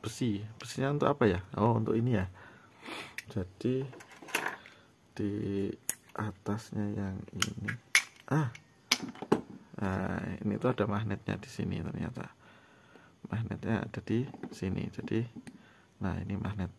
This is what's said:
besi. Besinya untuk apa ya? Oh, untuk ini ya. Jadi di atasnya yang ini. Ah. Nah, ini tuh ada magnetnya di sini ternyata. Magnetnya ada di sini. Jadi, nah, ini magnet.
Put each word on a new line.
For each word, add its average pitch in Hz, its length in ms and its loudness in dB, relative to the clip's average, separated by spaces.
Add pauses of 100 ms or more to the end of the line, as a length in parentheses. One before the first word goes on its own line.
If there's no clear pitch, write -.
besi. 113 400 0 (160)
Besinya 135 400 -2
untuk 143 160 6
apa 127 160 6
ya? 92 160 4 (160)
Oh, 113 160 8
untuk 113 240 4
ini 120 160 4
ya. 95 160 2 (960)
Jadi 123 560 0 (1300)
di 101 560 0 (480)
atasnya 104 800 -2
yang 95 240 -2 (160)
ini. 110 400 -2 (560)
Ah. 143 160 4 (1300)
Nah, 95 480 0 (160)
ini 104 160 2
tuh 127 160 4
ada 101 160 2
magnetnya 101 480 0
di - 160 -10
sini - 320 -2
ternyata. - 480 -6 (960)
Magnetnya - 560 -2
ada - 160 -6
di 117 240 2 (240)
sini. 95 400 -2
Jadi, 113 320 0 (800)
nah, 90 160 0
ini 95 160 -4
magnet. 95 460 -2